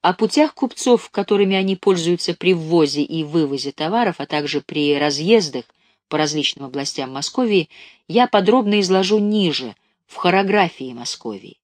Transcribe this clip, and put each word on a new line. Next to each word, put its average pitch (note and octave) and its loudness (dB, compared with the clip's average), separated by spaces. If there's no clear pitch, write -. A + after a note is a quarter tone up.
О F3+ 2
путях D4+ 0
купцов, - 0
которыми G3 0
они F#3+ 0
пользуются F3 0
при F#3 2
ввозе D#3 2
и D#3+ -4
вывозе C#3+ -2
товаров, F#3+ -2
а C#3 -8
также D3 -4
при D3 0
разъездах D3 2
по D3+ -2
различным D3 -2
областям C3+ -8
Московии, F#3+ -2
я A#3+ 2
подробно G#3 2
изложу F#3+ 2
ниже, F#3 -2
в - -20
хорографии F#3 0
Московии. A#2 -12